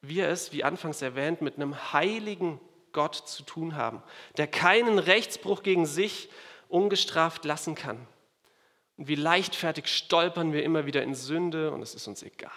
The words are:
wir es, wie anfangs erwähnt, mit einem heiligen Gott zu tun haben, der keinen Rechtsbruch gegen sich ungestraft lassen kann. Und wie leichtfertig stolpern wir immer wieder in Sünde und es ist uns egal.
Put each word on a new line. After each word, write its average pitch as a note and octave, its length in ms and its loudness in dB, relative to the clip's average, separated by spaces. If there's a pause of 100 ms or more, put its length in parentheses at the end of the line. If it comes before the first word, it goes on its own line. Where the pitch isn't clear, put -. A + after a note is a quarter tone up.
wir D#3+ 280 0
es, E3+ 240 -2
wie D3 100 -4
anfangs D3+ 400 -2
erwähnt, C#3 400 -2
mit C#3+ 140 -2
einem C#3+ 360 -6
heiligen F#3 680 0 (320)
Gott D#3 240 0
zu - 260 -12
tun D#3+ 320 -8
haben, A2+ 260 -4 (360)
der D3+ 100 2
keinen G#3 540 6
Rechtsbruch F#3+ 640 2
gegen F3+ 220 4
sich F3+ 420 -2 (400)
ungestraft E3+ 760 2
lassen D3+ 320 -4
kann. A#2+ 320 -10 (880)
Und C#3+ 100 -12
wie D3 80 0
leichtfertig E3 720 0
stolpern E3+ 680 2
wir D3 120 0
immer D#3 220 2
wieder C#3 180 0
in C3+ 100 -4
Sünde D#3 560 -2
und C#3 120 -8
es A2 120 -12
ist - 140 -14
uns G2+ 160 -12
egal. - 320 -16